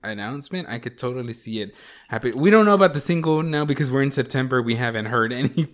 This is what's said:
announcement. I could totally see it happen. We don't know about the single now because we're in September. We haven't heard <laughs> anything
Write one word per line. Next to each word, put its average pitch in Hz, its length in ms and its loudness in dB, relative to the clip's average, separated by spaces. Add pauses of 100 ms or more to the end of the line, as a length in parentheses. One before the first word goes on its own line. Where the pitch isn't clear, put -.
announcement. 123 640 -8
I 117 120 -10
could 120 180 -12
totally 123 360 -6
see 110 260 -8
it 101 160 -10 (320)
happen. 110 280 -2
We 165 140 4
don't 214 140 8
know 208 100 6
about 196 180 6
the 147 80 -4
single 160 440 0
now 151 200 -2
because 147 240 0
we're 135 140 2
in 139 80 0
September. 131 500 -2
We 117 140 0
haven't 113 300 -2
heard 113 280 0
<laughs> 123 100 -6
anything 147 320 0